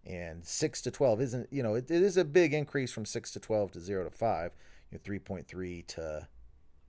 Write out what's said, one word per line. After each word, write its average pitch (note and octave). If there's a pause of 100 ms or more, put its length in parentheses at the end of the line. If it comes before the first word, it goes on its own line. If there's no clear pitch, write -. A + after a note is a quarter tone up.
And F2
six -
to A#2+
twelve A#2+
isn't, B2
you C#3
know, G#2+
it, B2+
it E3+
is F#3+
a F3
big D3+
increase D3
from G#2+
six -
to G#2
twelve G#2
to F2+
zero F#2
to D#2+
five. F2 (400)
You E2+
know, -
three G2
point F2+
three F2
to, D#2+ (600)